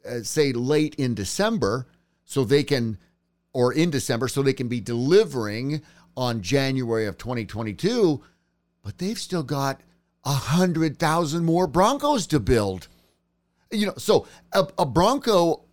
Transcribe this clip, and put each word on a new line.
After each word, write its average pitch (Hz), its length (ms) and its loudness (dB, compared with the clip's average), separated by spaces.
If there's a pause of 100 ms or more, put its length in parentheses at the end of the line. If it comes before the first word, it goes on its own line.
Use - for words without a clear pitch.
uh, 120 140 -8
say, 143 280 0
late 139 440 0
in 127 200 -2
December, 127 720 -2 (380)
so - 180 -2
they 139 200 4
can, 117 340 -2 (560)
or 123 220 2
in 165 160 2
December, 127 380 -2
so 139 140 -2
they 139 120 2
can 127 120 -6
be 120 140 -4
delivering 131 1000 0 (340)
on 120 240 -2
January 123 680 0
of 95 120 -8
twenty 117 260 -6
twenty-two. 143 760 0 (600)
But 104 140 -12
they've 196 220 -6
still 175 240 -4
got 139 400 -4 (420)
a 139 80 -2
hundred 160 680 0
thousand 165 460 0
more 170 220 4
Broncos 240 600 2
to 147 120 2
build. 101 480 0 (840)
You 208 180 0
know, - 100 -6
so 180 280 2 (280)
a, 196 120 2 (120)
a 175 80 2
Bronco 175 840 2